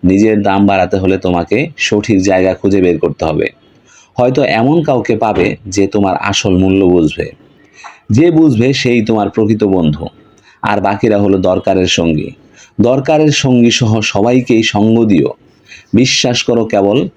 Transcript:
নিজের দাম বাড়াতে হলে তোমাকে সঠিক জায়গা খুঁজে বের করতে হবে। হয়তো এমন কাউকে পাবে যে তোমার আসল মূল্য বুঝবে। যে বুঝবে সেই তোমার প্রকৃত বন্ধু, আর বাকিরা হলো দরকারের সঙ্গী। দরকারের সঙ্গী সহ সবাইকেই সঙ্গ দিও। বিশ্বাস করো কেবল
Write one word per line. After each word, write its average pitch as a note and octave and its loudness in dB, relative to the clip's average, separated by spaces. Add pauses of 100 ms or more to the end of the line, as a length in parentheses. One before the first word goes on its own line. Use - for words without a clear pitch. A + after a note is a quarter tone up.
নিজের G#2 2
দাম G2 0
বাড়াতে F#2+ 0
হলে F#2+ 0
তোমাকে F2+ -2 (200)
সঠিক G#2 -2
জায়গা F#2 0
খুঁজে G2 -2
বের F2 2
করতে D#2+ -4
হবে। D#2 -2 (680)
হয়তো C3 0 (100)
এমন B2 0
কাউকে B2 -2
পাবে G#2+ 0 (200)
যে G2 -2
তোমার G2 -2
আসল G2 -2
মূল্য F#2+ 2
বুঝবে। D#2+ 0 (800)
যে C#3 4
বুঝবে D3 2
সেই B2 0
তোমার G#2+ -2
প্রকৃত G#2+ 0
বন্ধু, E2 0 (580)
আর G#2 -2
বাকিরা G2+ 0
হলো G2 2
দরকারের F#2 0
সঙ্গী। E2 -2 (520)
দরকারের C3+ 2
সঙ্গী B2 2
সহ A2+ 0 (100)
সবাইকেই A2+ 0
সঙ্গ A2 0 (100)
দিও। D#2+ 0 (640)
বিশ্বাস C3+ 0
করো A#2 0
কেবল G#2 2 (200)